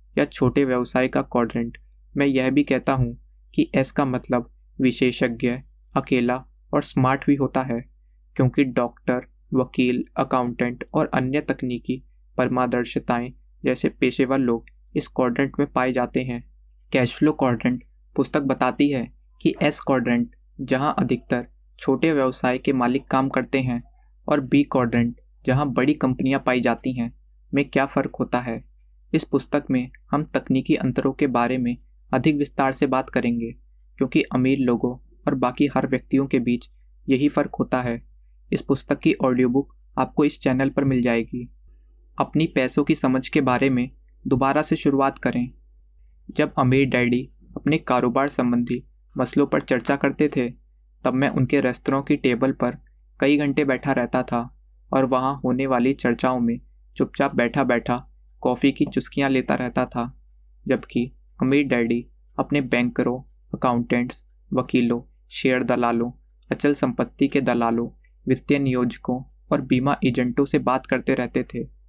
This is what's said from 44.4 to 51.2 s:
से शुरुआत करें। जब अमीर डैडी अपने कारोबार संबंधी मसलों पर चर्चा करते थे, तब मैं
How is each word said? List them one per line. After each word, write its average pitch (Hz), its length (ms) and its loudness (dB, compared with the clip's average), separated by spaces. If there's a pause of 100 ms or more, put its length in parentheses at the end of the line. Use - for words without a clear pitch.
से 156 140 -2
शुरुआत 139 420 2
करें। 123 340 -2 (800)
जब 147 260 0
अमीर 135 280 4
डैडी 123 440 0 (260)
अपने 147 220 0
कारोबार 127 500 0
संबंधी 120 560 -2 (340)
मसलों 139 300 0
पर 147 140 0
चर्चा 131 340 -2
करते 143 400 0
थे, 120 140 -2 (540)
तब 127 100 0
मैं 131 160 2